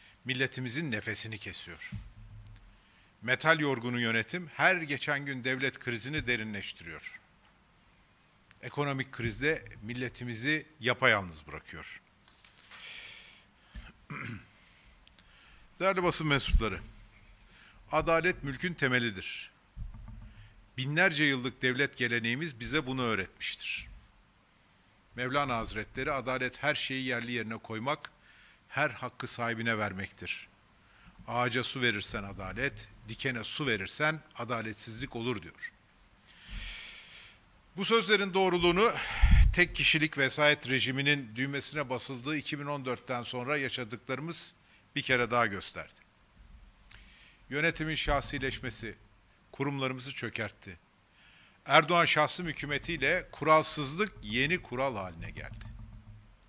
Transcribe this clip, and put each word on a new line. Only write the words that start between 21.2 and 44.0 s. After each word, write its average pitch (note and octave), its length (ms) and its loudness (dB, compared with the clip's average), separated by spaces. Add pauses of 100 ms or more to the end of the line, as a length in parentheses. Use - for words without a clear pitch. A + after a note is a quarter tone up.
yıllık C3 380 0
devlet C3 340 2
geleneğimiz A#2+ 640 0
bize B2 260 0
bunu C3 160 -2
öğretmiştir. - 880 -4 (1200)
Mevlana C3 400 0
Hazretleri, A2 560 -4
"Adalet B2+ 500 -2
her D3 120 2
şeyi C3 300 -4
yerli A#2+ 280 -2
yerine A2+ 240 -4
koymak, A2+ 540 -6 (580)
her D3 220 0
hakkı B2 360 -8
sahibine A#2 520 -2
vermektir. G2+ 680 -6 (800)
Ağaca A#2+ 360 0
su - 180 -2
verirsen A2 420 0
adalet, G2 640 -6 (200)
dikene A#2 360 -4
su - 220 -4
verirsen C3+ 540 0 (160)
adaletsizlik A2+ 800 -6
olur." A#2 260 -2
diyor. - 300 -14 (2000)
Bu F#3+ 80 -4
sözlerin G3+ 500 4
doğruluğunu F3+ 580 6 (640)
tek F3 200 6
kişilik D3+ 440 4
vesayet D3 500 4
rejiminin C3 680 2
düğmesine C#3 540 -2
basıldığı B2+ 460 -2
iki C#3+ 240 -6
bin C#3+ 60 -8
on C#3+ 180 -6
dörtten B2 380 -4
sonra B2 340 -4
yaşadıklarımız C3 960 -4 (420)